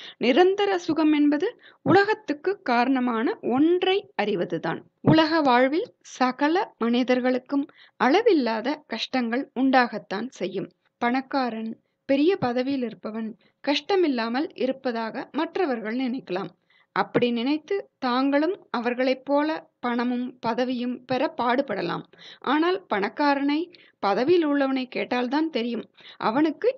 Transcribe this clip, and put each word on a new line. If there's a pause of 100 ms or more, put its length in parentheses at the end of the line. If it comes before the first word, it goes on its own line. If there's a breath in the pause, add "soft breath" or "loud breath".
(200 loud breath)
நிரந்தர
சுகம்
என்பது (380 soft breath)
உலகத்துக்கு
காரணமான (120)
ஒன்றை (160)
அறிவதுதான். (220)
உலக
வாழ்வில் (220)
சகல (120)
மனிதர்களுக்கும் (340 soft breath)
அளவில்லாத
கஷ்டங்கள்
உண்டாகத்தான்
செய்யும். (320)
பணக்காரன், (380)
பெரிய
பதவியில்
இருப்பவன் (360)
கஷ்டமில்லாமல்
இருப்பதாக (180)
மற்றவர்கள்
நினைக்கலாம். (460)
அப்படி
நினைத்து (220)
தாங்களும் (160)
அவர்களைப்
போல (320)
பணமும் (120)
பதவியும்
பெற
பாடுபடலாம். (380 loud breath)
ஆனால்
பணக்காரனை, (440 soft breath)
பதவியில்
உள்ளவனை
கேட்டால்தான்
தெரியும் (360 loud breath)
அவனுக்கு